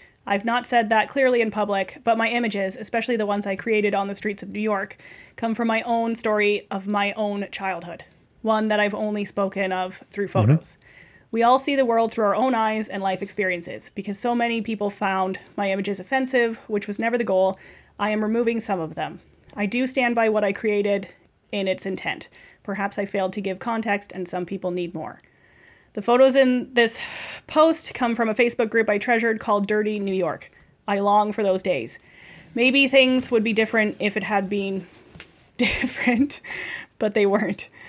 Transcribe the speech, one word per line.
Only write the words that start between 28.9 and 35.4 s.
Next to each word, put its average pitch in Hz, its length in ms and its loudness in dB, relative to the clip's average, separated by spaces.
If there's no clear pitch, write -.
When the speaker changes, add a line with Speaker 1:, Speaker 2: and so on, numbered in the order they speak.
Speaker 1:
treasured 226 420 0
called 208 260 2
Dirty 214 320 0
New 196 160 -2
York. 175 360 -2
I 202 120 0
long 208 320 4
for 220 100 -2
those 190 200 2
days. 135 360 -2
Maybe 254 340 4
things 254 420 4
would 226 140 2
be 226 80 0
different 214 480 0
if 208 160 -2
it 208 80 -4
had 202 260 -2
been 196 360 -4
<laughs> - 340 -20